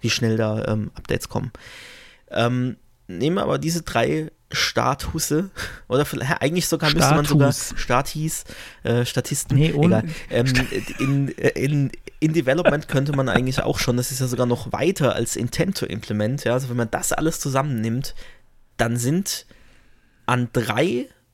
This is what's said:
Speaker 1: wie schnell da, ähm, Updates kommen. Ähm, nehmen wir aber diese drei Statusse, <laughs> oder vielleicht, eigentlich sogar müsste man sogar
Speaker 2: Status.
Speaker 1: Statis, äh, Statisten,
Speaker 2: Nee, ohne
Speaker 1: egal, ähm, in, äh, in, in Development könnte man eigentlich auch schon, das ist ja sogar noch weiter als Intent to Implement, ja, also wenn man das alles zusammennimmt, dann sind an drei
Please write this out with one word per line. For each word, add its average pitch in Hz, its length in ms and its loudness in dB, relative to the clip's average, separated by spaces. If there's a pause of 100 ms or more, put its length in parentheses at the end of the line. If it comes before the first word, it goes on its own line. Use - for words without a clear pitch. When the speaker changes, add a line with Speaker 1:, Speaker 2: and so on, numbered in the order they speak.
Speaker 1:
wie 117 80 -2
schnell 110 300 2
da, 107 300 0
ähm, 107 260 -2
Updates - 340 -4
kommen. 131 220 -6 (800)
Ähm, 123 460 0 (320)
nehmen 123 280 0
wir 202 60 0
aber - 160 0
diese 165 240 -2
drei 156 480 -2 (200)
Statusse, 147 1000 -2 (180)
<laughs> - 200 -16
oder 139 180 2
vielleicht, - 340 -2
eigentlich 160 260 0
sogar 156 280 2
müsste 147 200 6
man 147 120 4
sogar 143 260 6
Speaker 2:
Status. - 260 -4
Speaker 1:
Statis, 151 680 -2 (400)
äh, 120 200 2
Statisten, - 540 0
Speaker 2:
Nee, 160 160 4
ohne 156 240 6
Speaker 1:
egal, 160 120 -2 (200)
ähm, 120 160 2 (500)
in, 139 400 0
äh, - 120 2
in, 139 420 0 (300)
in 156 120 2
Development 147 560 2
könnte 143 260 0
man 135 140 2
eigentlich 127 340 0
auch - 160 0
schon, 120 200 2
das 123 120 -2
ist 131 120 -2
ja 127 60 0
sogar 123 180 0
noch 120 260 -2
weiter 151 420 2
als 120 220 -2
Intent 185 400 -2
to - 80 -2
Implement, 107 600 -2
ja, 113 100 2
also 131 160 -2
wenn 120 80 -2
man 113 120 -2
das - 220 -2
alles 156 260 0
zusammennimmt, 131 760 -2 (640)
dann 117 180 0
sind 139 500 -2 (800)
an 123 280 2
drei 156 520 0 (280)